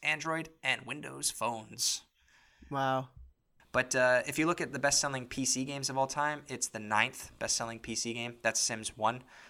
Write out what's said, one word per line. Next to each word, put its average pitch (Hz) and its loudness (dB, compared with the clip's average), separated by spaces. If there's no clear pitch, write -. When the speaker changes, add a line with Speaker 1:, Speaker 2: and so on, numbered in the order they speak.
Speaker 1:
Android, 160 -2
and 127 0
Windows 139 -6
Phones. 110 -4
Speaker 2:
Wow. 131 0
Speaker 1:
But, 127 2
uh, 127 6
if 147 -4
you 151 6
look 170 2
at 123 -4
the 143 -6
best-selling 135 2
P - -2
C 131 0
games 139 -4
of 131 -2
all 135 4
time, 147 -2
it's 127 -4
the 110 -8
ninth 107 0
best-selling 113 -2
P 113 -6
C 117 -2
game. 120 -6
That's 110 2
Sims 110 -2
one. 113 0